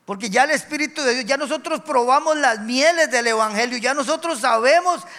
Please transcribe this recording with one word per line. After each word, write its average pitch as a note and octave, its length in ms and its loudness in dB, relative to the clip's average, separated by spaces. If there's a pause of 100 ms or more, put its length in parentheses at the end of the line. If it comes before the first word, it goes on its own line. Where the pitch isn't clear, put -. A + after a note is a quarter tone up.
porque G3+ 220 -6
ya B3 140 4
el D#4 80 0
Espíritu D4 500 -4
de B3+ 100 2
Dios, B3 140 -4
ya C4+ 100 0
nosotros D4 460 -4
probamos C#4+ 560 2
las A#3+ 220 0
mieles C#4 500 2
del A#3+ 160 0
Evangelio, A3 500 0
ya A#3+ 160 -2
nosotros D4+ 480 -2
sabemos C4+ 680 2 (120)